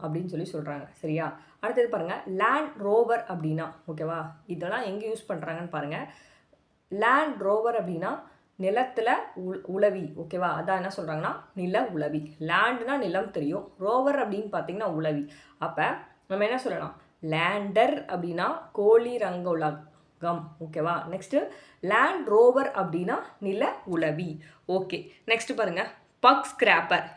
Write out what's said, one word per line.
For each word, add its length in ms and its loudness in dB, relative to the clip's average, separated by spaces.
அப்படின்னு 280 -4
சொல்லி 220 -6
சொல்றாங்க. 320 -8
சரியா? 240 -2
அடுத்தது 280 2
பாருங்க, 240 -2
லேண்ட் 320 2
ரோவர் 380 4
அப்படின்னா, 340 -2
ஓகேவா? 260 -4
இதெல்லாம் 360 -4
எங்க 200 -6
யூஸ் 200 -8
பண்றாங்கன்னு 460 -6
பாருங்க. 240 -4
லேண்ட் 560 2
ரோவர் 340 2
அப்படின்னா 300 -4
நிலத்துல 480 2
உ-, 180 -8
உளவி, 280 2
ஓகேவா? 260 -2
அதான் 200 0
என்ன 160 -6
சொல்றாங்கன்னா, 360 -4
நில 240 0
உளவி. 260 -2
லேண்ட்னா 560 2
நிலம் 320 -2
தெரியும், 300 -4
ரோவர் 380 2
அப்படின்னு 320 -4
பார்த்தீங்கன்னா 420 -4
உளவி. 260 -2
அப்ப 200 -2
நம்ம 180 0
என்ன 160 -2
சொல்லலாம்? 320 -6
லேண்டர் 600 2
அப்படின்னா 340 -2
கோழிரங்குலகம், 1600 2
ஓகேவா? 320 -2
நெக்ஸ்ட் 260 0
லேண்ட் 420 4
ரோவர் 340 8
அப்படின்னா 360 -2
நில 240 0
உளவி. 340 0
ஓகே, 220 -2
நெக்ஸ்ட் 300 0
பாருங்க, 220 0
பக் 260 8
ஸ்கிராப்பர். 560 4